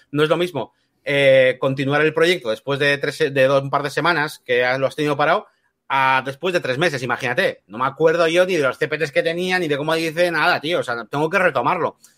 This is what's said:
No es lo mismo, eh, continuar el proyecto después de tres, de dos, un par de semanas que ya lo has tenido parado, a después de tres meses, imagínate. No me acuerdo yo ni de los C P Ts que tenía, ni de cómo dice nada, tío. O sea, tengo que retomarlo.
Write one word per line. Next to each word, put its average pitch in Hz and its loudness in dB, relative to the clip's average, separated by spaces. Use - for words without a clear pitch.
No 147 0
es 156 -2
lo 160 2
mismo, 165 -4
eh, 135 4
continuar 135 -2
el 156 2
proyecto 165 0
después 131 -4
de 143 2
tres, 143 -6
de 139 2
dos, 139 4
un 139 -8
par 139 -2
de 143 -4
semanas 151 -2
que 123 0
ya 127 0
lo 135 -2
has 123 -4
tenido 147 0
parado, 160 0
a 135 2
después 156 -6
de 170 2
tres 127 -4
meses, 147 0
imagínate. 127 -2
No 98 -16
me 127 -2
acuerdo 160 2
yo 175 2
ni 185 -2
de 156 0
los 127 -2
C 151 -2
P 151 -4
Ts 147 -4
que 170 0
tenía, 180 -2
ni 175 -2
de 147 0
cómo 156 -2
dice 165 -2
nada, 160 0
tío. 160 -4
O 131 -2
sea, 117 -6
tengo 151 -2
que 185 -2
retomarlo. 151 0